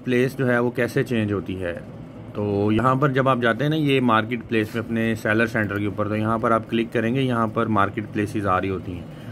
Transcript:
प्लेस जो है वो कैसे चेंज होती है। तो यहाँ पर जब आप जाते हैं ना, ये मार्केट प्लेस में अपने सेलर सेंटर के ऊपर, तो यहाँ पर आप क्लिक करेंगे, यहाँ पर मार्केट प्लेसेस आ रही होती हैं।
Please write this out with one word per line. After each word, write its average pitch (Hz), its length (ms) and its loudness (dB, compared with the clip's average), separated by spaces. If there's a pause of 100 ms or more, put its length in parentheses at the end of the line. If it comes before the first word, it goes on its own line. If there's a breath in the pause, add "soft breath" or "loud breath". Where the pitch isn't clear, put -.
प्लेस 127 340 2
जो 135 80 0
है 120 160 4
वो 120 80 2
कैसे 120 340 0
चेंज 110 280 0
होती 92 220 -4
है। 92 200 -4 (640)
तो 104 360 2
यहाँ 120 240 4
पर 139 160 2
जब 131 160 2
आप 127 140 2
जाते 120 220 2
हैं 147 60 2
ना, 156 80 0
ये 139 240 2
मार्केट 113 420 2
प्लेस 110 320 -2
में 113 80 -2
अपने 113 320 0
सेलर 110 320 2
सेंटर 104 320 -2
के 104 80 -2
ऊपर, 101 200 -2
तो 104 80 -2
यहाँ 110 240 0
पर 117 120 2
आप 110 180 2
क्लिक 113 220 0
करेंगे, 120 300 0
यहाँ 120 260 0
पर 110 200 -2
मार्केट 101 380 0
प्लेसेस 104 400 -2
आ 92 140 2
रही 95 100 -2
होती 90 220 -6
हैं। 87 140 -10 (260 loud breath)